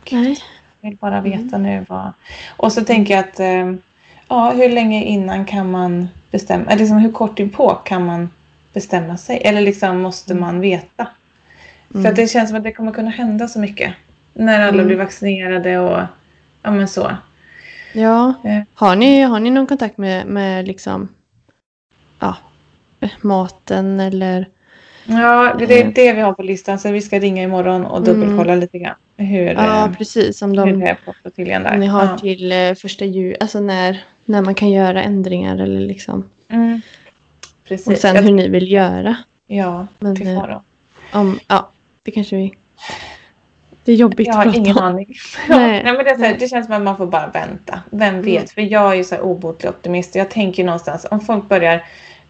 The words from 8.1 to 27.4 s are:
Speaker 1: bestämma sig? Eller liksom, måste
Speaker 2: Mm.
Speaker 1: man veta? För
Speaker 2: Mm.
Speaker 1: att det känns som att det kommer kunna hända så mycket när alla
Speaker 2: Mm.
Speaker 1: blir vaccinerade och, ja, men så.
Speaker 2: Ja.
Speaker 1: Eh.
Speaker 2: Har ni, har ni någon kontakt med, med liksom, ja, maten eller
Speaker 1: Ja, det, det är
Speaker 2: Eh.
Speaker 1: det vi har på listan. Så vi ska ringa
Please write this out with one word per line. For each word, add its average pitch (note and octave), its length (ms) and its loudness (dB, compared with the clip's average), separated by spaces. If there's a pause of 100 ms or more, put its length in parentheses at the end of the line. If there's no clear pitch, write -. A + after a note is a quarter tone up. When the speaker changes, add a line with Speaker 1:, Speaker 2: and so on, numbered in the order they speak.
Speaker 1:
bestämma F3 440 -4
sig? - 260 -6
Eller G#3 180 2
liksom, G3 400 0
måste F#3 320 -6
Speaker 2:
Mm. F3+ 80 0
Speaker 1:
man F3 180 -4
veta? F#3+ 480 -4 (840)
För G3 80 -6
Speaker 2:
Mm. F#3+ 120 2
Speaker 1:
att F#3 40 0
det A3+ 160 2
känns A3 180 0
som A3 80 -4
att G#3+ 60 -6
det A3 80 -6
kommer A3 200 -6
kunna A3+ 180 -6
hända A3+ 380 -4
så A3+ 120 -8
mycket G3+ 340 -4 (400)
när A3 260 2
alla G#3 140 4
Speaker 2:
Mm. F#3+ 140 4
Speaker 1:
blir F#3 100 2
vaccinerade F#3 840 -2
och, F3+ 200 0 (640)
ja, G#3 80 -2
men G3 160 0
så. - 240 -4 (800)
Speaker 2:
Ja. A3+ 400 2 (100)
Speaker 1:
Eh. G#3 160 0 (140)
Speaker 2:
Har F#3 220 4
ni, C4+ 260 6
har A#3 180 2
ni A#3 100 0
någon C4 180 2
kontakt C4 300 -4
med, F#3+ 300 -4
med F#3+ 400 -2
liksom, F#3+ 400 -8 (1120)
ja, - 160 -4 (840)
maten F#3+ 800 -2
eller F#3+ 500 -2 (560)
Speaker 1:
Ja, A#3+ 540 4
det, A#3 60 -2
det A#3+ 160 6
är A3 40 4
Speaker 2:
Eh. G#3+ 100 -2
Speaker 1:
det B3 180 6
vi G#3+ 80 0
har G3 120 2
på F#3+ 100 -8
listan. G3 360 -4
Så G3+ 120 -4
vi G#3 100 -2
ska G#3 180 -2
ringa F#3+ 240 -2